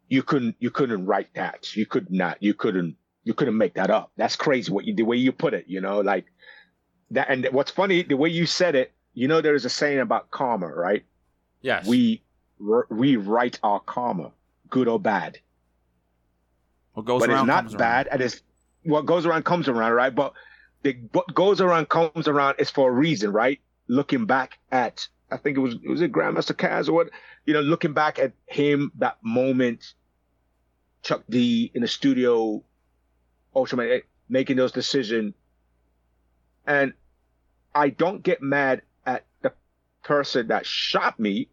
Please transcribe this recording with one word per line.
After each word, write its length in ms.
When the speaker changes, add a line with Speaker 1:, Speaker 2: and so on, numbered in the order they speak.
Speaker 1:
You 140
couldn't, 360
you 120
couldn't 360
write 280
that. 420
You 100
could 240
not, 320
you 120
couldn't, 420
you 100
couldn't 240
make 160
that 160
up. 260
That's 200
crazy 360
what 140
you, 80
the 100
way 120
you 160
put 220
it, 140
you 120
know, 200
like 260
that." 180
And 220
what's 180
funny, 320
the 140
way 120
you 160
said 300
it, 180
you 140
know, 120
there 140
is 100
a 60
saying 300
about 300
karma, 360
right? 380
Speaker 2:
Yes. 240
Speaker 1:
We, 360
we 260
write 460
our 180
karma, 520
good 200
or 120
bad. 380
Speaker 3:
What 120
goes 140
Speaker 1:
But 100
it's 60
Speaker 3:
around 100
Speaker 1:
not 180
Speaker 3:
comes 120
Speaker 1:
bad, 320
Speaker 3:
around. 60
Speaker 1:
and 80
it's, 200
what 220
goes 200
around 180
comes 240
around, 240
right? 220
But 180
the, 140
what 220
goes 260
around 280
comes 400
around 300
is 120
for 200
a 20
reason, 400
right? 280
Looking 380
back 320
at, 380
I 80
think 180
it 40
was, 160
was 240
it 120
Grandmaster 420
Caz 340
or 40
what? 180
You 100
know, 60
looking 320
back 260
at 140
him, 500
that 260
moment, 720
Chuck 260
D 460
in 80
the 60
studio, 760
Ultraman, 400
eh, 40
making 280
those 160
decisions. 600
And 260
I 160
don't 320
get 200
mad 400
at 180
the 100
person 460
that 180
shot 520
me. 340